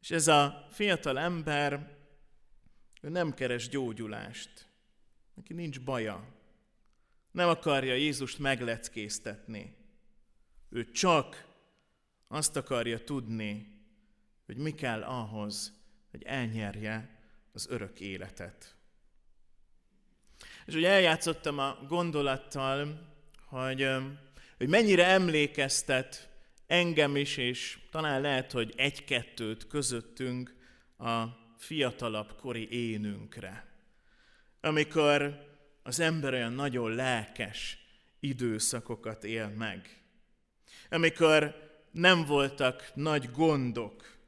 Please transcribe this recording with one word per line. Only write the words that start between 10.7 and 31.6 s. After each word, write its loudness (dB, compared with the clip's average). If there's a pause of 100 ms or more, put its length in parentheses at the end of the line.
csak 4 (840)
azt -2
akarja -2
tudni, -6 (680)
hogy -14
mi -4
kell -6
ahhoz, -8 (380)
hogy -16
elnyerje -6 (340)
az -10
örök -8
életet. -12 (1900)
És -8
úgy 2
eljátszottam 4
a -2 (100)
gondolattal, -2 (380)
hogy, -4
ö, 2 (560)
hogy 0
mennyire 8
emlékeztet 2 (380)
engem 4
is, 0
és -4 (120)
talán 0
lehet, 0
hogy -2
egy-kettőt -4
közöttünk -4 (420)
a -2 (320)
fiatalabb -4